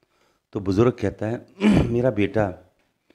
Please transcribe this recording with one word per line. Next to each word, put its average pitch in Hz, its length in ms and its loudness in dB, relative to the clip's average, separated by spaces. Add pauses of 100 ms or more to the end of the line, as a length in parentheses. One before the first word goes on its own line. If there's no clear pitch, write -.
(520)
तो 110 80 -8
बुजुर्ग 101 340 2
कहता 101 320 -6
है, 117 280 -8
<clears throat> 196 100 -6 (260)
"मेरा 120 220 0
बेटा 101 600 -2 (420)